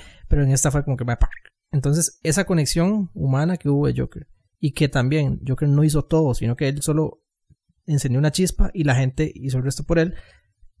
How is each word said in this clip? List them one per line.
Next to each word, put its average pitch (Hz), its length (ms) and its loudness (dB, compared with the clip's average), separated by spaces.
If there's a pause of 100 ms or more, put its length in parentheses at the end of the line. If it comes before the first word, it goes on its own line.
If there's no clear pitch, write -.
(280)
Pero 147 160 4
en 135 80 2
esta 135 200 2
fue 143 120 0
como 139 140 -2
que 120 80 -6
mae, 120 120 -2
¡pac! - 120 4 (420)
Entonces, 147 520 0
esa 160 220 0
conexión 175 680 0
humana 151 440 0
que - 120 -4
hubo 143 180 2
de 127 100 0
Joker, 131 300 -8 (320)
y 143 140 -2
que 143 160 0
también 135 580 0
Joker 135 220 0
no 143 160 4
hizo 151 180 2
todo, 160 300 2
sino 113 240 -2
que 143 120 -2
él 143 120 -4
solo 156 400 -2 (640)
encendió 139 340 0
una 147 120 2
chispa - 420 2
y 175 100 -4
la 139 120 2
gente 131 400 0
hizo 131 220 -4
el 127 60 -2
resto 139 200 -4
por 170 160 2
él, 170 160 0 (640)